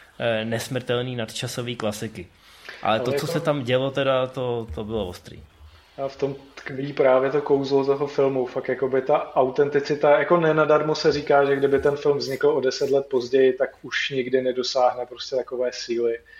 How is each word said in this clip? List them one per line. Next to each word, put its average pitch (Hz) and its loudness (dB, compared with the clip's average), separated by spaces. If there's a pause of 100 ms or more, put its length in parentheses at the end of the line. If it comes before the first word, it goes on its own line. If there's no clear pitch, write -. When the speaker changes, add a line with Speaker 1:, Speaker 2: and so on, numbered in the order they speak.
(200)
Speaker 1:
eh, 113 -2
nesmrtelný 123 -4
nadčasový 120 -8
klasiky. 107 -6 (540)
Ale 110 0
Speaker 2:
Ale - 0
Speaker 1:
to, 123 -4
co 143 -2
Speaker 2:
jako 143 -4
Speaker 1:
se 165 -2
tam 147 -2
dělo, 127 0
teda, 131 0
to, 120 -4
to 113 -8
bylo 107 -4
ostrý. - -16 (580)
Speaker 2:
A 139 -4
v 135 -10
tom 139 -4 (200)
tkví 139 -8
právě 131 4
to 143 2
kouzlo 139 2
toho 139 0
filmu, 135 0
fakt 127 -6
jakoby 131 0
ta - 0
autenticita, 143 2
jako 151 4
nenadarmo 156 4
se 156 2
říká, 143 4
že 139 2
kdyby 139 2
ten 143 2
film 143 2
vznikl 127 -2
o 147 2
deset 131 0
let 139 2
později, 131 2
tak 131 -2 (120)
už - -6
nikdy 131 -2
nedosáhne 123 0
prostě 120 -10
takové 123 -4
síly, 117 -2 (200)